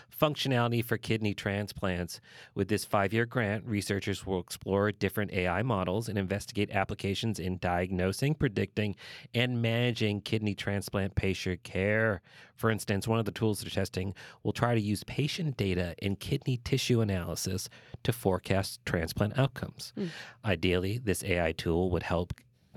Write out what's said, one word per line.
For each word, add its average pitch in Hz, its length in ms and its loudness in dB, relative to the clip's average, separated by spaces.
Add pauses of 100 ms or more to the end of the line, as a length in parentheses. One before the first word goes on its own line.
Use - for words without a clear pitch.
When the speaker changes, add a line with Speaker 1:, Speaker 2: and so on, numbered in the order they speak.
(160)
Speaker 1:
functionality 120 720 0
for 113 140 0
kidney 107 340 0
transplants. 98 880 -2 (320)
With 98 140 0
this 101 180 0
five-year 107 400 2
grant, 110 400 0
researchers 101 580 0
will 95 160 -2
explore 98 520 0
different 98 420 -2
A 90 140 2
I 90 160 2
models 104 460 0
and 101 60 -2
investigate 101 540 -2
applications 98 720 -2
in 90 180 -2
diagnosing, 92 800 0
predicting, 104 600 0 (380)
and 120 300 2
managing 113 580 2
kidney 107 320 0
transplant 98 600 -2
patient 92 480 -2
care. 104 580 2 (340)
For 113 140 2
instance, 101 380 0
one 113 100 4
of 113 80 2
the 101 60 -2
tools 107 300 0
they're - 100 -8
testing 95 420 -2 (300)
will 104 100 0
try 120 220 4
to 113 60 4
use 104 240 0
patient 151 520 -2
data 90 460 0
and 98 160 0
kidney 135 440 -2
tissue 127 380 2
analysis 92 640 -2 (360)
to 107 100 2
forecast 95 720 0
transplant 101 540 0
outcomes. - 560 -2
Speaker 2:
Hmm. 208 100 -4 (400)
Speaker 1:
Ideally, 92 540 2
this 101 240 0
A 87 200 2
I 80 80 2
tool 87 380 2
would 85 140 0
help 90 280 0 (460)